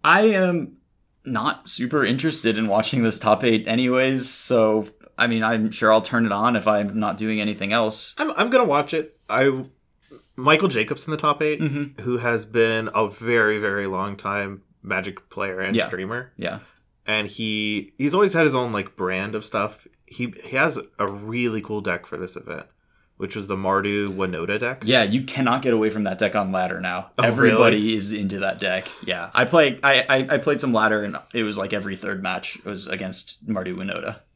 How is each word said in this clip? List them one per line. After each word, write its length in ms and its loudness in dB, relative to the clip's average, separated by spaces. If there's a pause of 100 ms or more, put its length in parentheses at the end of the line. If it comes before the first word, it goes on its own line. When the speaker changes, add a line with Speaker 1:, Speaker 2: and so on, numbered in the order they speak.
Speaker 1:
I 180 6
am 560 2 (480)
not 440 -4
super 360 0
interested 520 0
in 100 0
watching 360 2
this 140 2
top 260 2
eight 240 2
anyways, 600 2
so, 580 2 (300)
I 100 4
mean, 160 0
I'm 280 0
sure 200 4
I'll 100 6
turn 240 0
it 60 0
on 240 2
if 120 0
I'm 320 0
not 180 -2
doing 240 -2
anything 320 -4
else. 440 -2
Speaker 2:
I'm, 140 -2
I'm 180 0
gonna 160 4
watch 280 0
it. 240 -6 (120)
I, 340 2 (720)
Michael 320 4
Jacobs 380 -2
in 60 -6
the 60 -4
top 240 0
eight, 180 -2
Speaker 1:
Mm-hmm. 440 -4
Speaker 2:
who 160 -2
has 260 0
been 480 2
a 140 2
very, 500 2
very 300 -2
long 280 -4
time 460 -6 (220)
Magic 460 -6
player 320 -6
and 140 -2
Speaker 1:
Yeah. 120 0
Speaker 2:
streamer. 500 -8
Speaker 1:
Yeah. 220 -8 (480)
Speaker 2:
And 200 -2
he, 720 -4
he's 160 0
always 200 4
had 100 4
his 120 4
own, 160 0
like, 240 -6
brand 380 -4
of 120 -6
stuff. 420 -6 (180)
He, 280 -8 (100)
he 120 -10
has 240 0 (200)
a 80 2
really 540 -4
cool 200 -6
deck 240 -4
for 120 -10
this 180 -10
event, 300 -12 (520)
which 180 -8
was 120 -8
the 80 -4
Mardu 520 0
Winota 520 -4
deck. 260 -6
Speaker 1:
Yeah, 180 4
you 200 0
cannot 380 -2
get 120 2
away 180 4
from 140 -4
that 140 -2
deck 160 0
on 160 0
ladder 300 -2
now. 380 -6
Speaker 2:
Oh, 40 4
Speaker 1:
Everybody 540 6
Speaker 2:
really? 180 2
Speaker 1:
is 160 -4
into 280 -4
that 200 -2
deck. 280 -2 (160)
Yeah, 320 -4
I 100 6
play, 380 4
I, 260 6
I, 260 2
I 40 0
played 220 0
some 120 0
ladder, 300 2
and 140 -6 (160)
it 100 0
was, 160 -4
like, 140 -4
every 220 -4
third 280 -6
match 420 -6
was 220 -10
against 600 -8
Mardu 280 -4
Winota. 440 -8 (160)